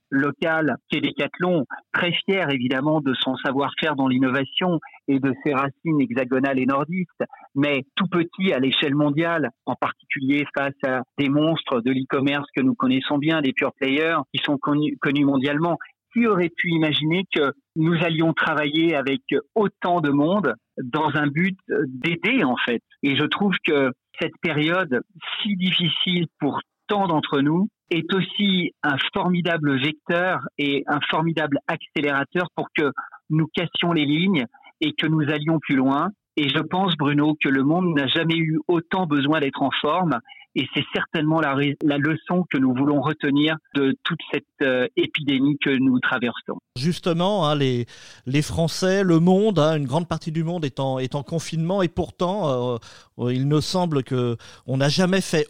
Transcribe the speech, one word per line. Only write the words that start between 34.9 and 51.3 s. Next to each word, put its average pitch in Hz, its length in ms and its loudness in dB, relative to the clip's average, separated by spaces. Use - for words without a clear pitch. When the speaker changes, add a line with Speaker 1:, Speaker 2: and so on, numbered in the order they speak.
Speaker 1:
que - 140 -2
nous 156 240 4
allions 151 300 0
plus 139 160 0
loin. 135 320 2
Et 147 120 0
je 143 120 0
pense, 175 360 0
Bruno, 147 440 2
que - 80 0
le 135 140 4
monde 165 320 2
n'a 143 120 2
jamais 160 300 2
eu 160 220 0
autant 180 380 0
besoin 147 340 2
d'être 139 220 -2
en 135 80 2
forme. 156 380 0
Et 139 160 -2
c'est 147 200 -2
certainement 160 480 0
la 143 140 0
ré-, 139 280 0
la 143 160 2
leçon 160 500 0
que 147 100 -2
nous 131 160 4
voulons 143 260 2
retenir 151 560 0
de 139 300 2
toute - 160 -4
cette, 143 120 -4
euh, 127 240 2
épidémie 143 640 0
que - 120 0
nous 131 280 4
traversons. 120 600 -4
Speaker 2:
Justement, 170 720 0
hein, 151 80 2
les, 127 300 0
les 143 160 0
Français, 185 600 0
le 170 160 4
monde, 185 400 4
hein, 156 180 2
une 143 100 -2
grande 156 220 -2
partie 160 220 -6
du 160 140 -4
monde 165 200 -4
est 135 140 -6
en, 135 220 -2
est 131 160 -6
en 143 80 -6
confinement 170 580 -2